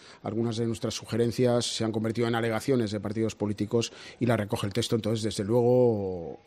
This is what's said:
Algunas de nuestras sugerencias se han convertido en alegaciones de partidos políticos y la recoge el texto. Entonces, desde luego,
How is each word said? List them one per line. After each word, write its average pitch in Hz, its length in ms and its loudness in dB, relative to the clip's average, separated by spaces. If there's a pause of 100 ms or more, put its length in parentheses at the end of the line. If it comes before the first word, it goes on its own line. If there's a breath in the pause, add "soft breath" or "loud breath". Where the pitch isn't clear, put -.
(220 loud breath)
Algunas 113 340 -2
de 117 100 -2
nuestras 113 280 -4
sugerencias 120 680 2
se - 180 -4
han 110 80 0
convertido 113 380 0
en 117 80 0
alegaciones 113 560 0
de 107 80 -4
partidos 104 340 -2
políticos 104 580 0 (280 loud breath)
y 120 60 2
la 117 100 4
recoge 104 320 -2
el 98 40 -4
texto. - 220 0
Entonces, 110 300 0
desde 107 180 -2
luego, 107 1040 2